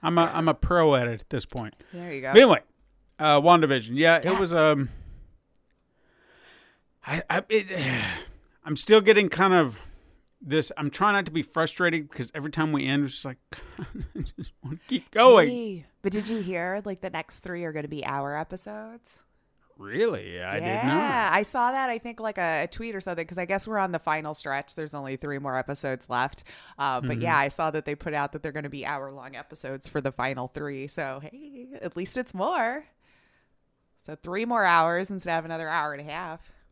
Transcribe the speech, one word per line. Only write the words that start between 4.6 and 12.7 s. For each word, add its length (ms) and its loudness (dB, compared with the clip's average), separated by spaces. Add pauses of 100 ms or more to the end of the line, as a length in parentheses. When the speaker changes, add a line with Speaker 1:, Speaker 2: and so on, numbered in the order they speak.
Speaker 1:
um, 280 4 (2250)
I, 240 -4
I, 180 0
it, 180 2 (680)
<sighs> 280 -20
I'm 120 -4
still 240 6
getting 280 6
kind 260 2
of 240 4 (640)
this, 360 -2
I'm 140 -4
trying 240 2
not 120 0
to 60 -12
be 100 -2
frustrated 680 -2
because 240 -8
every 160 -8
time 220 -2